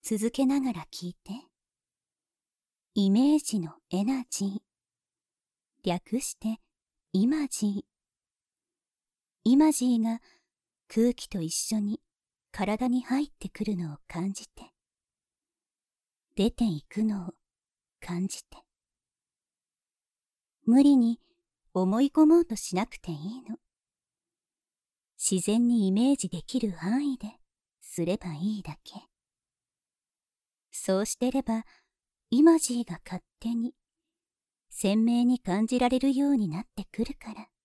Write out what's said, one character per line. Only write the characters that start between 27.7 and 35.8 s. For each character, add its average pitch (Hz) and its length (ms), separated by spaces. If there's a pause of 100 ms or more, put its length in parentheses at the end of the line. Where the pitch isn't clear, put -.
す - 240
れ 180 120
ば 175 160
い 196 260
い 180 40
だ 151 200
け。 - 240 (1600)
そ 190 280
う 214 60
し - 120
て 254 140
れ 269 100
ば、 226 240 (640)
イ 254 140
マ 330 160
ジ 240 160
ー 240 100
が 165 180
勝 - 200 (160)
手 233 160
に 233 180 (960)
鮮 214 360
明 240 180
に 247 160
感 202 260
じ 247 140
ら 247 100